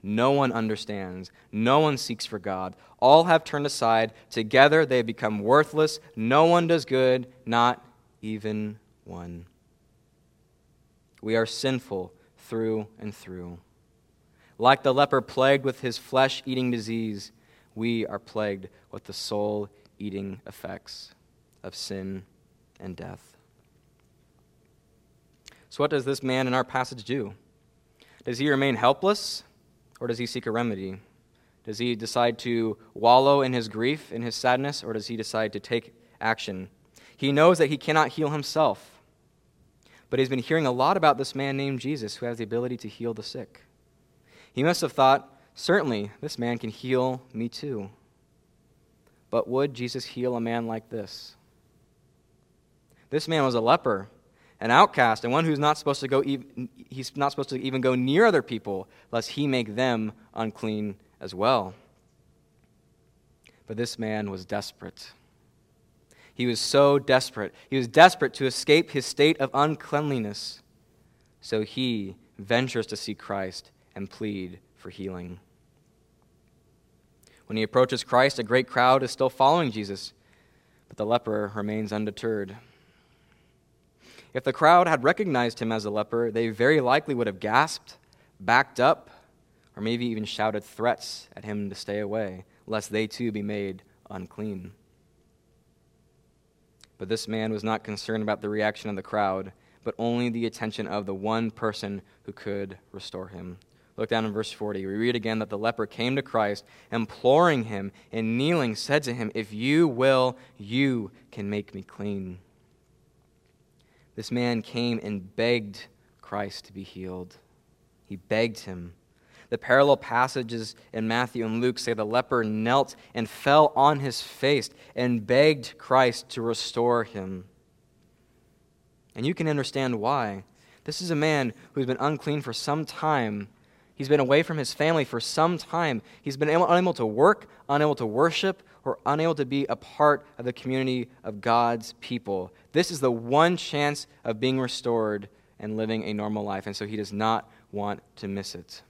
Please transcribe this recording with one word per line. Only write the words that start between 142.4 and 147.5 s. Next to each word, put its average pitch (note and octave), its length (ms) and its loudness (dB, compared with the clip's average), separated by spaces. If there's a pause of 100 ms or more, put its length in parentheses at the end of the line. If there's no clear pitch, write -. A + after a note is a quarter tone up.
This F3 180 2
is D#3 120 -6
the B2+ 100 2
one C#3+ 460 4
chance D3 500 -4 (160)
of A2 160 -4
being C3 200 0
restored A2 680 -2 (300)
and G#2+ 180 -8
living A2 260 -2
a G#2 100 -6
normal G#2 300 -4
life, G2 220 -6
and G2+ 100 -8
so G#2 120 -8
he A2 80 -10
does G2+ 180 -8
not A2 340 0 (240)